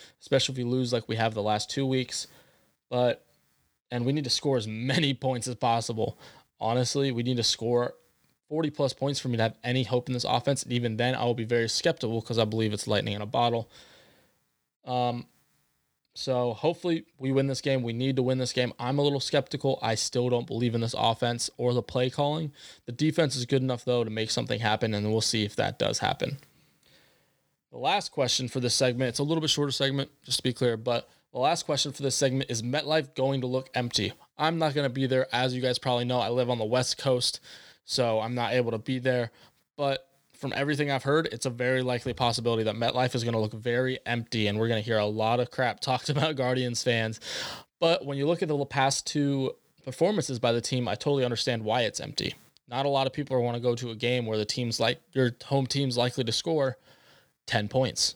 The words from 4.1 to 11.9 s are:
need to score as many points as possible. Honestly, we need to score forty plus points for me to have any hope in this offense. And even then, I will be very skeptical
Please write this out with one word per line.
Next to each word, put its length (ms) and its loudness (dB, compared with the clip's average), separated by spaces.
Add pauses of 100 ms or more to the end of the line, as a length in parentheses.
need 120 -2
to 40 -4
score 280 0
as 100 -4
many 460 0
points 340 -4
as 80 -6
possible. 640 0 (400)
Honestly, 520 0
we 120 -2
need 140 0
to 60 0
score 520 0 (520)
forty 220 -2
plus 240 -2
points 260 -2
for 80 -6
me 100 0
to 60 4
have 200 0
any 200 2
hope 240 0
in 60 -2
this 100 -2
offense. 400 0
And 80 -8
even 260 0
then, 180 2
I 100 -2
will 80 2
be 100 -4
very 240 2
skeptical 540 0